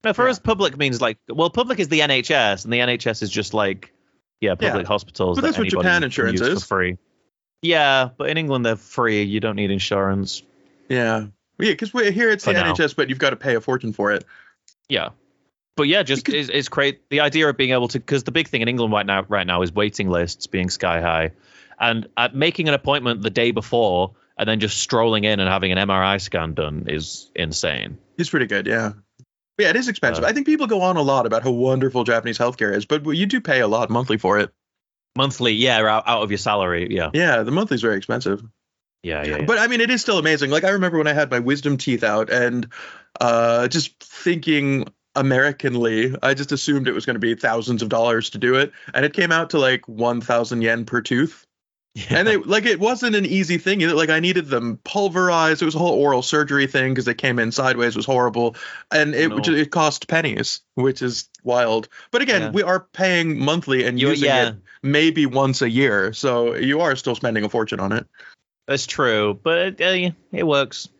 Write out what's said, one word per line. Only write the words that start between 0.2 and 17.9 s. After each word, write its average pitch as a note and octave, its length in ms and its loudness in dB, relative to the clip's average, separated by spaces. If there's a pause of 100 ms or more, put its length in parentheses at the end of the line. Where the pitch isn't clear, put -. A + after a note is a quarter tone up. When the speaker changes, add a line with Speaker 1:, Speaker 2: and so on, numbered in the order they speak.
Speaker 2:
Yeah. C4 60 4
Speaker 1:
us, A#3 80 -4
public F#3+ 400 0
means, C3 220 0
like, A2+ 180 0 (100)
well, E3 220 0
public A#3+ 300 -2
is D#3+ 80 -2
the D#3 140 4
N D3 80 2
H C3 200 0
S, G#2+ 340 2
and A2+ 80 -4
the A#2+ 80 2
N B2 80 2
H A#2+ 180 -2
S A2 160 -2
is G2 80 -4
just, G#2 240 -4
like, G2 380 -2 (480)
yeah, G2 200 0
Speaker 2:
Yeah. G3+ 100 0
Speaker 1:
public G2 160 -4
hospitals F#2+ 500 -2
Speaker 2:
But C#4 60 0
Speaker 1:
that C#4+ 60 0
Speaker 2:
that's - 100 -2
what - 80 -2
Speaker 1:
anybody F#3 160 0
Speaker 2:
Japan F3+ 180 4
Speaker 1:
can D3+ 40 -2
Speaker 2:
insurance - 360 -2
Speaker 1:
use A#2+ 80 0
for F3 60 0
Speaker 2:
is. G3+ 100 -6
Speaker 1:
free. F2+ 340 -2 (640)
Yeah, C#3 540 2
but - 140 -4
in D#3 60 -2
England, C3+ 300 0
they're A2+ 100 2
free. G#2+ 460 0
You G#2 180 -2
don't G#2+ 160 -4
need G2+ 140 0
insurance. G2 720 -2 (460)
Speaker 2:
Yeah. A2+ 380 -2 (320)
Yeah, G#3+ 160 2
'cause A3 200 -6
we, A3 180 2
here A3+ 180 2
it's G3+ 140 0
Speaker 1:
For G3+ 80 2
Speaker 2:
the F3+ 80 2
Speaker 1:
now. E3+ 60 0
Speaker 2:
N F3 60 0
H - 80 -2
S, D3+ 140 2
but C#3 140 -2
you've C3 100 -4
gotta C3+ 180 0
pay B2+ 180 -2
a A2+ 60 0
fortune B2+ 320 -4
for G#2 200 0
it. - 120 -2 (640)
Speaker 1:
Yeah. G2 220 -2 (640)
But D3 120 2
yeah, F#3+ 140 4
just C3 260 0
Speaker 2:
You - 40 0
could - 80 -2
Speaker 1:
it's, C3 100 -6
it's C#3 180 -2
great. C#3 420 -2
The C#3+ 100 2
idea D3 280 2
of C3 80 0
being C3 140 0
able B2 180 2
to, C3 120 -4